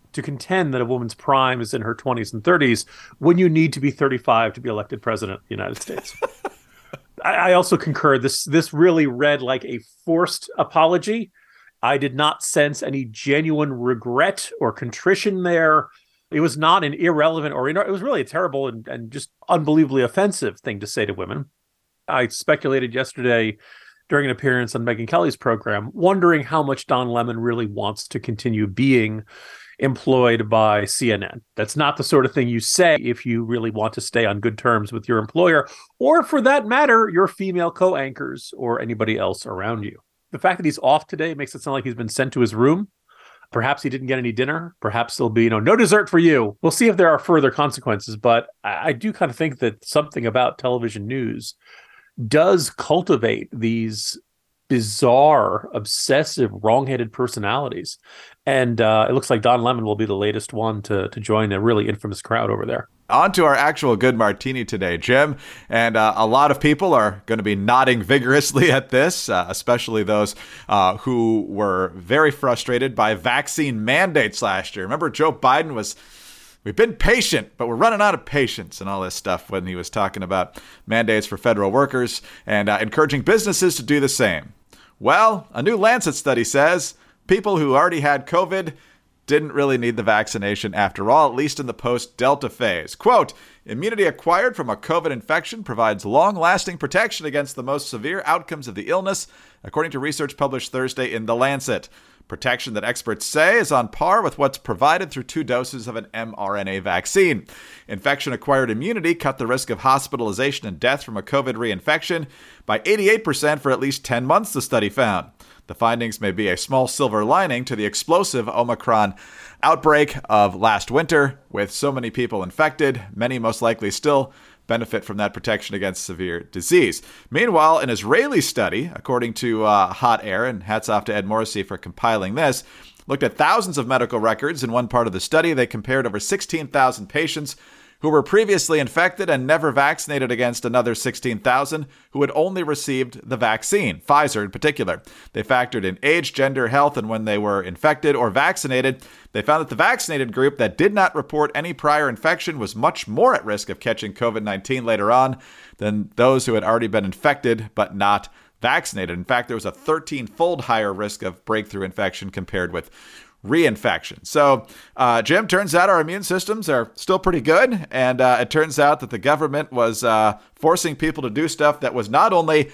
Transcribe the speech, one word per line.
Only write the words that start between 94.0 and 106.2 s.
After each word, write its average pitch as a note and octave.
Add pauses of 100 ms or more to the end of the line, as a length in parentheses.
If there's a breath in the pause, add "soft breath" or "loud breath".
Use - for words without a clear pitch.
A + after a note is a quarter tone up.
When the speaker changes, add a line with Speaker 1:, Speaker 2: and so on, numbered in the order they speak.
Speaker 2:
acquired F#3
from B2+
a G2+
covid D#3+
infection D#3+
provides A2
long-lasting F3
protection F3+
against C#3+
the B2+
most C#3+
severe D3
outcomes D3+
of G2
the G2+
illness," F#3 (380 soft breath)
according D#3
to C#3
research C#3+
published C3+
Thursday B2+
in A2
The A#2
Lancet. C3 (380 soft breath)
Protection B2
that G#2
experts A#2
say F3+
is F3
on B2
par F#3+
with D#3+
what's C#3
provided E3+
through C3
two D#3
doses B2
of A2+
an G#2
M A2+